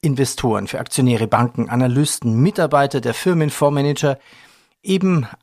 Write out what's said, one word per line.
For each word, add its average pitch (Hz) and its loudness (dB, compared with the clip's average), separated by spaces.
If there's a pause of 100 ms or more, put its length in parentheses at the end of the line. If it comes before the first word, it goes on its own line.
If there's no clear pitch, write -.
Investoren, 123 -2
für - -6
Aktionäre, 120 0
Banken, 120 0
Analysten, 123 0
Mitarbeiter 143 2
der 117 -2
Firmen, 160 0
Fondsmanager, 143 0 (640)
eben 185 0 (140)